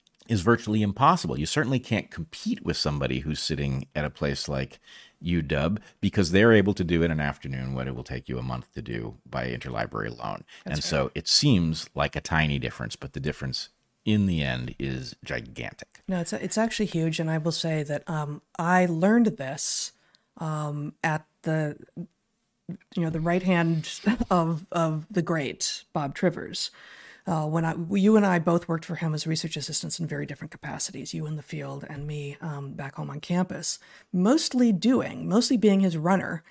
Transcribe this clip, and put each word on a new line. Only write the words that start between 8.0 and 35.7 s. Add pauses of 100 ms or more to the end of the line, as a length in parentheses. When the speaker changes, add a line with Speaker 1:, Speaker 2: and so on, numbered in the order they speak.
Speaker 1:
take
you
a
month
to
do (100)
by
interlibrary
loan. (220)
Speaker 2:
That's
Speaker 1:
And
so
Speaker 2:
right.
Speaker 1:
it
seems
like
a
tiny
difference,
but
the
difference (340)
in
the
end
is
gigantic.
Speaker 2:
No,
it's,
it's
actually
huge.
And
I
will
say
that,
um, (180)
I
learned (100)
this, (460)
um, (120)
at (180)
the, (880)
you
know,
the
right
hand (140)
<laughs>
of,
of
the
great
Bob
Trivers. (560)
Uh,
when
I, (160)
you
and
I
both
worked
for
him
as
research
assistants
in
very
different
capacities,
you
in
the
field
and
me,
um,
back
home
on
campus, (340)
mostly
doing,
mostly
being